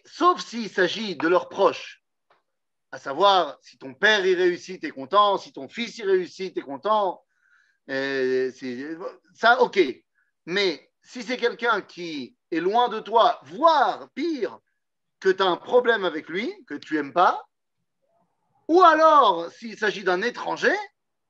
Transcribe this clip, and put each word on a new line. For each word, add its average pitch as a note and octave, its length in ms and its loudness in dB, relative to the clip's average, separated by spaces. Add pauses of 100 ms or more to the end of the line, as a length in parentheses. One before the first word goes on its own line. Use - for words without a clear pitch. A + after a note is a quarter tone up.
sauf D#4 400 0
s'il A3+ 240 -10
s'agit F#3+ 460 -2
de C#3+ 140 -2
leurs F3 200 2
proches, - 520 -2 (880)
à C3+ 80 -16
savoir, D#3+ 600 0
si - 160 -20
ton C3 160 -16
père G3+ 320 2
y F#3 120 2
réussit, F3+ 440 -2
t'es D3+ 100 -10
content, G3 460 2
si - 160 -12
ton C3+ 160 -14
fils A#3 300 -10
y A3+ 60 -10
réussit, F#3 500 -2
t'es E3+ 60 -8
content. F#3 640 -4 (680)
Euh, C3 640 -2
c'est, C3+ 420 -12 (360)
ça, A#3+ 280 2
ok. G3 200 2 (640)
Mais F3+ 460 -4 (100)
si B3 220 -16
c'est A#3 120 -6
quelqu'un G#3+ 460 -2
qui D#3+ 540 -12 (160)
est E3 80 -2
loin A3 280 2
de G#3+ 120 -8
toi, G3+ 460 2
voire F#3 680 2
pire, B3 460 -6 (580)
que F#3+ 100 0
t'as F#3+ 180 2
un E3+ 100 2
problème A3 480 0
avec D#3 240 -6
lui, A3 260 -6 (120)
que D3 80 -12
tu D3 220 -6
aimes C#3+ 160 -4
pas, G#3+ 320 2 (1200)
ou E4 140 6
alors, D4 680 4
s'il A3 260 -18
s'agit G3+ 280 -4
d'un F3+ 180 0
étranger, G#3 540 -2 (520)